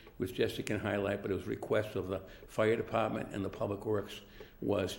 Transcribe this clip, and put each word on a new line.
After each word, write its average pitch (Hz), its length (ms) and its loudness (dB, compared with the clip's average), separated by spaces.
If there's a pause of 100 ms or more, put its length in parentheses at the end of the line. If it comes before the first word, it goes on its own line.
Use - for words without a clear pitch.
(180)
which - 160 -2
Jesse - 300 2
can 107 160 0
highlight, 101 420 2
but 104 100 -2
it 95 40 2
was - 100 -4
a 107 40 -6
request 110 460 0
of 95 120 -2
the 92 140 -2 (260)
fire 110 280 4
department 113 560 0
and 98 140 -2
the 95 40 -2
public 101 360 -4
works, 104 340 -2 (420)
was 98 380 2